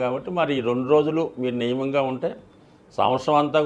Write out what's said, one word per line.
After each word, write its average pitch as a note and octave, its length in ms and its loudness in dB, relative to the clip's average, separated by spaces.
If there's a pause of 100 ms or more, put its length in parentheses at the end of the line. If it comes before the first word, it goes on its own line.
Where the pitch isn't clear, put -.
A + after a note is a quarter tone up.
కాబట్టి, C3 280 -4
మరి D#3+ 240 0
ఈ C3 60 -2
రెండు A#2+ 280 -2
రోజులు D3+ 340 2 (160)
మీరు B2+ 160 -2
నియమంగా C3 460 -2
ఉంటే C3 300 -4 (640)
సంవత్సరం C3 420 0
అంతా D3 300 2